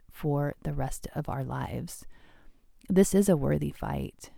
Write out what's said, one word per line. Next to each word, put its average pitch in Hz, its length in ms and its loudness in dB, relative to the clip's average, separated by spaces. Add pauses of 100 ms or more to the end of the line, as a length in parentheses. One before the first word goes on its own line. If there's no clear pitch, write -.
for 143 540 -2
the 151 100 -4
rest 135 400 -4
of 147 140 -6
our 139 160 -4
lives. 131 640 -8 (840)
This 190 260 6
is 196 140 6
a 190 80 8
worthy 147 360 2
fight. - 680 -6